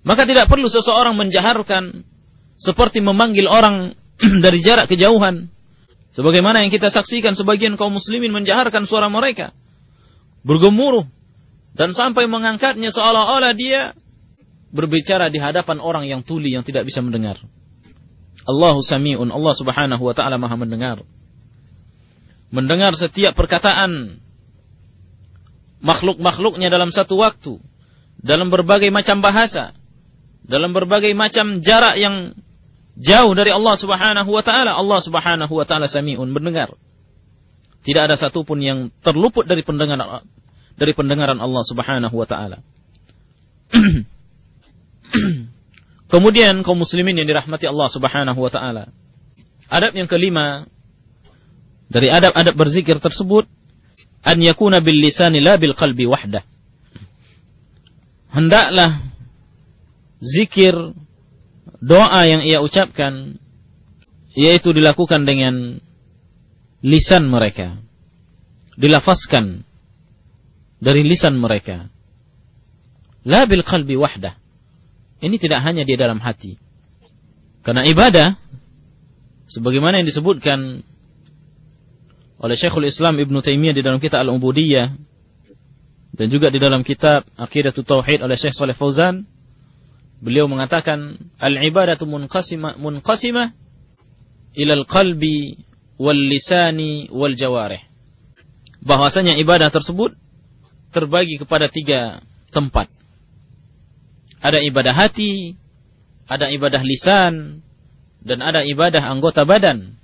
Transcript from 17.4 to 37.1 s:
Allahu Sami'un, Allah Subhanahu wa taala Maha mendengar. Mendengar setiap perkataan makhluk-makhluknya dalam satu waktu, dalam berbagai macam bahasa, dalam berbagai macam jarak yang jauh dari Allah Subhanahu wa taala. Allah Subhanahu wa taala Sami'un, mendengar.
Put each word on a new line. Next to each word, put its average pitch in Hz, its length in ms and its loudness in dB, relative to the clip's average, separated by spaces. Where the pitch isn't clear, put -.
Allahu 143 340 2
Sami'un, 135 480 -2
Allah 151 240 -2
Subhanahu 127 480 -4
wa 123 160 -4
taala 127 240 -2
Maha 117 160 -6
mendengar. 117 480 -8
Mendengar 160 480 0
setiap 180 380 -2
perkataan 170 840 -2
makhluk-makhluknya 175 880 -2
dalam 175 240 0
satu 190 300 0
waktu, 185 400 -2
dalam 165 320 0
berbagai 196 400 2
macam 202 320 0
bahasa, 202 480 0
dalam 160 300 -2
berbagai 202 400 0
macam 208 480 -2
jarak 226 400 4
yang 196 340 -4
jauh 196 400 6
dari 202 160 2
Allah 208 240 2
Subhanahu 202 540 -2
wa 214 120 0
taala. 233 320 0
Allah 196 240 0
Subhanahu 160 540 -4
wa 151 140 -2
taala 151 200 -2
Sami'un, 143 440 -6
mendengar. 151 420 -6